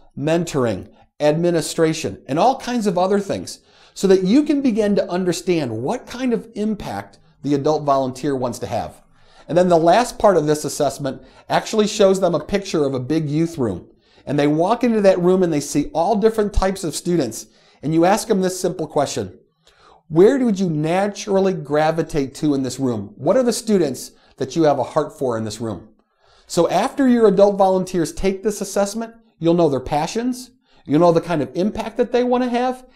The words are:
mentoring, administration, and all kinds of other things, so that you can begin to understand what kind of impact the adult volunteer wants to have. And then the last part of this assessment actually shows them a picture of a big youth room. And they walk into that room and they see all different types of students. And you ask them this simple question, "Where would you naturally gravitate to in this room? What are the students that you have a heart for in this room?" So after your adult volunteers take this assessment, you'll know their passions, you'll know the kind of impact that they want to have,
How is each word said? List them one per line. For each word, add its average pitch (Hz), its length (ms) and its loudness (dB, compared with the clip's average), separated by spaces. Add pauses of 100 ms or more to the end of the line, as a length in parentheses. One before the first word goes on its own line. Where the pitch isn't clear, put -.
(180)
mentoring, 139 720 -2 (320)
administration, 160 1080 0
and 139 100 -4
all 240 200 2
kinds 240 320 -4
of 180 100 0
other 196 220 0
things, 104 400 -8 (340)
so - 140 0
that 190 160 4
you 240 180 4
can 294 180 0
begin 208 360 0
to 196 120 0
understand 170 760 -2
what 214 240 -6
kind 247 260 -4
of 180 240 -4
impact 202 640 -8 (240)
the 143 100 0
adult 147 300 0
volunteer 135 500 0
wants 123 240 -4
to 110 80 -10
have. 95 360 -8 (440)
And 147 100 -2
then 180 120 4
the 170 100 4
last 185 400 2
part 202 180 4
of 151 100 0
this 151 180 -2
assessment 135 580 -4 (260)
actually 202 380 0
shows 190 320 2
them 175 160 0
a 147 60 -2
picture 185 440 -2
of 135 100 -2
a 127 60 -4
big 147 300 -2
youth 165 260 -2
room. 101 300 -4 (400)
And 156 100 -4
they 147 120 2
walk 175 340 0
into 226 200 2
that 185 200 6
room 185 220 4
and 170 80 2
they 147 80 0
see 143 340 -2
all 180 220 0
different 208 360 2
types 196 300 0
of 156 140 -6
students. 156 500 -2 (360)
And 156 120 -2
you 165 100 4
ask 208 240 2
them 196 120 2
this 185 200 -2
simple 175 280 -4
question, 131 500 -4 (680)
"Where 226 360 6
would 208 140 0
you 190 100 0
naturally 190 840 0
gravitate 156 800 -2
to 147 180 0
in 135 80 -2
this 127 180 -6
room? 113 360 -4
What 165 200 0
are 262 80 2
the 240 80 2
students 165 580 0 (260)
that - 180 -6
you 160 100 2
have 139 140 4
a 120 60 0
heart - 340 -4
for 120 200 -2
in 110 60 -6
this 110 160 -10
room?" 107 280 -8 (580)
So - 220 0
after 254 400 0
your 233 180 6
adult 196 300 4
volunteers 185 560 0
take 190 300 -2
this 208 180 -4
assessment, 208 540 -4 (240)
you'll 165 160 2
know 170 160 4
their 127 100 0
passions, 220 720 -4 (340)
you'll 147 160 0
know 175 120 6
the 165 80 4
kind 165 200 -2
of 127 140 -4
impact 214 420 -4
that - 160 -2
they 247 100 2
want 247 220 0
to 247 60 -4
have, 247 340 -4 (120)